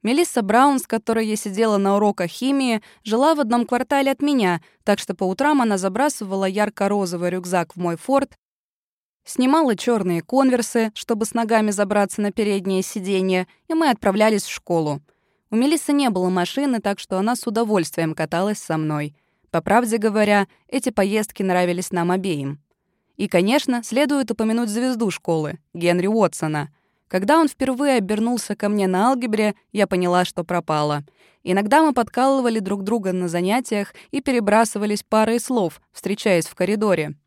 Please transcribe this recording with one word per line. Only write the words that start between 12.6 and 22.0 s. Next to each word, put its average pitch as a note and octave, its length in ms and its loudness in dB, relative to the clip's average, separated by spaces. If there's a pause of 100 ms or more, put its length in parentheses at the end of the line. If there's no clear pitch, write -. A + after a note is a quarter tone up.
сиденье, F#3+ 680 -2 (220)
и E4 60 -2
мы D#4+ 140 4
отправлялись G#3+ 540 2
в - 80 -10
школу. D3+ 500 -2 (500)
У G#3+ 40 -4
Мелиссы D4 360 0
не C#4+ 180 2
было F#3 200 0
машины, A3+ 500 0
так G3+ 180 -2
что - 220 -6
она A3+ 160 0
с - 100 -10
удовольствием G3+ 680 -2
каталась F3 420 -2
со D#3+ 200 -6
мной. D3+ 360 -4 (380)
По E3 100 0
правде A3+ 360 2
говоря, G#3 500 2 (220)
эти B3+ 220 -2
поездки G#3 520 -2
нравились F3+ 480 0
нам F3 180 -2